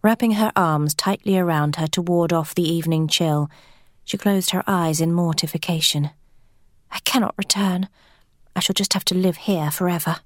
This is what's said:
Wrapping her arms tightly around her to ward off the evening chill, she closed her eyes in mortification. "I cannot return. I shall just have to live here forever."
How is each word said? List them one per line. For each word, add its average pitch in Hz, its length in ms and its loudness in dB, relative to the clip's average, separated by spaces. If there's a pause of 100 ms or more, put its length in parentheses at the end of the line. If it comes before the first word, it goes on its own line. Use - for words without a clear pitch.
Wrapping 226 340 2
her 214 200 0
arms 151 400 2
tightly 196 420 0
around 156 380 2
her 160 120 -2
to 180 140 -2
ward 170 300 2
off 165 240 -2
the 170 120 0
evening 160 420 0
chill, 151 400 0 (560)
she - 120 -6
closed 196 340 0
her 185 140 -2
eyes 165 360 0
in 165 100 2
mortification. 160 1000 -2 (800)
"I - 100 -10
cannot - 380 0
return. 196 520 -2 (680)
I 180 60 -2
shall - 120 -2
just - 200 -2
have 190 120 -2
to 180 100 -2
live 185 220 2
here 156 340 -2
forever." 175 540 -2